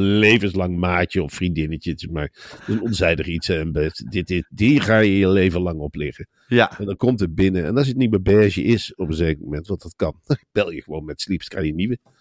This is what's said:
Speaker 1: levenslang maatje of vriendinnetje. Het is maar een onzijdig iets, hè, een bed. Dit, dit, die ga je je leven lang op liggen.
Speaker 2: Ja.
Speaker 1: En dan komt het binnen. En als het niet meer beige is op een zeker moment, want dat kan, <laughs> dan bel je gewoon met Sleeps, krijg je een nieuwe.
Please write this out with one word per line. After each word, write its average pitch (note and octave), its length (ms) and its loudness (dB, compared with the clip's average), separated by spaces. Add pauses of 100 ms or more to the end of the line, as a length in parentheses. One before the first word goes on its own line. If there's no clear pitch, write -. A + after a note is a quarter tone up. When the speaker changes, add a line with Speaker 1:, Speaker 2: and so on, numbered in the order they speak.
(180)
Speaker 1:
levenslang G2 600 2
maatje F2+ 440 0
of D2 100 -8
vriendinnetje. D#2+ 580 -4
Het D2 120 -8
is E2 60 -12
maar - 580 -8
een G#2+ 140 -4
onzijdig F2+ 460 0
iets, E2+ 200 -6
hè, E2+ 140 0
een D#2+ 120 -4
bed. D#2 360 -2
Dit, F2+ 180 -4
dit, F2+ 240 -2
die B2+ 300 4
ga A2 180 2
je G2+ 200 4
je F#2 100 4
leven F#2 320 4
lang F2 200 -4
op D2+ 140 -8
liggen. D2 340 -8 (180)
Speaker 2:
Ja. A#2+ 320 2
Speaker 1:
En G#2+ 80 -8
dan G2 100 -6
komt A#2+ 240 2
het E2+ 140 -2
binnen. F#2 300 2
En G2+ 120 -2
als C#3 100 2
het B2+ 100 -4
niet B2+ 140 2
meer G2 120 2
beige G2+ 400 4
is A2 320 0
op F2 140 -6
een D#2 60 -2
zeker D#2 300 0
moment, D2+ 220 -8
want F#2+ 160 -6
dat E2+ 140 -16
kan, - 240 -2
<laughs> - 60 -20
dan C#3+ 100 0 (160)
bel G2 180 0
je D2+ 120 -10
gewoon D2+ 220 -10
met D2+ 160 -10
Sleeps, - 280 -6
krijg - 160 -4
je D#2 60 0
een D#2 60 -6
nieuwe. A2+ 220 -2 (220)